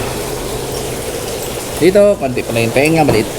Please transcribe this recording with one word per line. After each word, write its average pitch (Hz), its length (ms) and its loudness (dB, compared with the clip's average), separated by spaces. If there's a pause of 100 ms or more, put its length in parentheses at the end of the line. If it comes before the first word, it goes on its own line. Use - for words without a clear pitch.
(1800)
Dito, 202 400 6
konti 127 240 -2
pa 113 80 -4
na 117 80 0
yung 113 160 2
tenga. 156 320 4
Maliit 110 300 2